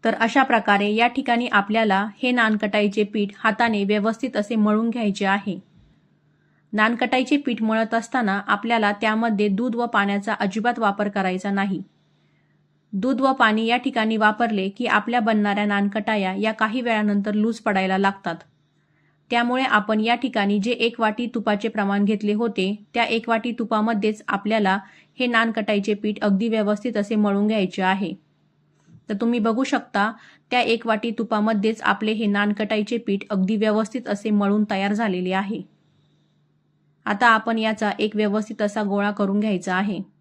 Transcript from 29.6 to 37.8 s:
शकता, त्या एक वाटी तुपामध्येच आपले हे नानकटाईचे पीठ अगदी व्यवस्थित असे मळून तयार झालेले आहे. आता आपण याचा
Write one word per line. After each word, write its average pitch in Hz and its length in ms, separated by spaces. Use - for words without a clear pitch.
शकता, 220 460
त्या 247 120
एक 233 240
वाटी 226 320
तुपामध्येच 220 640
आपले 208 300
हे 220 140
नानकटाईचे 208 720
पीठ 202 320
अगदी 196 260
व्यवस्थित 214 520
असे 208 220
मळून 208 400
तयार 202 220
झालेले 185 400
आहे. 196 280
आता 208 200
आपण 226 320
याचा 220 400